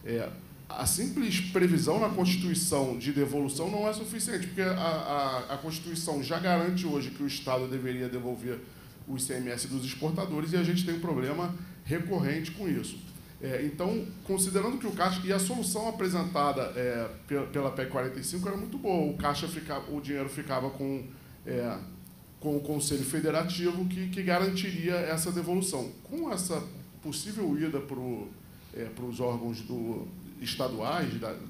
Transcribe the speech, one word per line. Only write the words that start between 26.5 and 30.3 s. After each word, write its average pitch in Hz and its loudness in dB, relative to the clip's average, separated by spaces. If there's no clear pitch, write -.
possível 180 0
ida 156 2
pro, 123 -4
é, 117 -4
pros 120 -6
órgãos 117 0
do, 117 -4